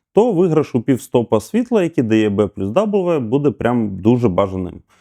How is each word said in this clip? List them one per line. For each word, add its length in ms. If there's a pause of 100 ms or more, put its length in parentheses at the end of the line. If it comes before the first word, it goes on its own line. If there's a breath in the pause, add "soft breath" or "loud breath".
(120)
то 200
виграш 420
у 60
півстопа 600
світла, 420
який 220
дає 260
B 180
плюс 200
W, 520
буде 300
прям 460
дуже 320
бажаним, 540 (180)